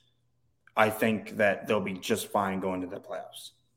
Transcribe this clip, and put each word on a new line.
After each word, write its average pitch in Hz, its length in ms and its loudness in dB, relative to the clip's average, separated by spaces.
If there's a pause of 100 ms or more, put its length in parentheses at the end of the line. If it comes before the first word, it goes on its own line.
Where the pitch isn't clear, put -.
(760)
I 110 120 6
think 107 480 0
that 101 300 2
they'll 104 140 2
be 95 140 -6
just 98 320 -2
fine 95 340 0
going 92 200 -4
to 90 60 -6
the 92 100 -10
playoffs. - 540 -12 (260)